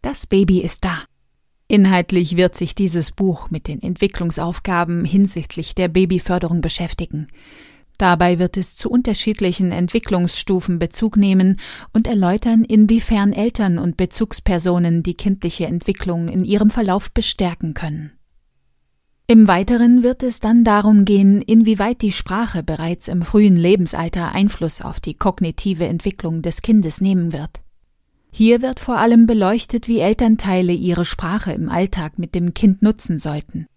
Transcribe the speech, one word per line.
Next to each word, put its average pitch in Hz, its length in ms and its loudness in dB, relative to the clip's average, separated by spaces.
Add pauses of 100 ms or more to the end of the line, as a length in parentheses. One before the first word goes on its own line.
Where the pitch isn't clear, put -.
(100)
Das - 160 -10
Baby 190 320 4
ist - 260 -4
da. 175 200 -6 (640)
Inhaltlich 180 680 2
wird 180 200 2
sich - 180 -4
dieses 175 380 -2
Buch 190 380 -4
mit - 180 -8
den - 120 -10
Entwicklungsaufgaben 170 1200 -4
hinsichtlich 175 720 -2
der 180 100 0
Babyförderung 175 720 0
beschäftigen. 165 680 -6 (680)
Dabei 175 440 2
wird 180 160 -2
es - 180 -4
zu - 160 -4
unterschiedlichen 202 800 -2
Entwicklungsstufen 175 1120 -2
Bezug 214 360 -2
nehmen 190 440 2 (320)
und 226 160 0
erläutern, 220 560 0
inwiefern 214 680 2
Eltern 202 460 -2
und 170 180 -4
Bezugspersonen 175 1080 0
die 175 100 -4
kindliche 185 520 -4
Entwicklung 170 600 -4
in 185 180 -2
ihrem 208 260 2
Verlauf 202 420 -2
bestärken 175 600 -4
können. 151 360 -10 (1160)
Im 220 180 8
Weiteren 233 560 4
wird 254 220 -2
es 240 160 -4
dann 226 240 4
darum 208 400 6
gehen, 196 360 4
inwieweit 220 640 2
die 208 80 0
Sprache 185 540 -4
bereits 160 420 -6
im 175 160 -4
frühen 208 320 6
Lebensalter 170 800 0
Einfluss 185 500 -2
auf - 160 -8
die - 160 -8
kognitive 175 720 -4
Entwicklung 165 560 -6
des 165 200 -4
Kindes 208 380 2
nehmen 185 320 0
wird. 147 280 -10 (720)
Hier 233 300 4
wird 262 160 -6
vor - 200 -4
allem 233 280 6
beleuchtet, 226 600 0
wie 226 100 0
Elternteile 190 720 0
ihre 175 320 -2
Sprache 180 480 -6
im 160 160 -6
Alltag 180 500 -4
mit 170 160 -8
dem 175 200 -2
Kind 196 280 2
nutzen 208 360 0
sollten. 151 480 -10 (100)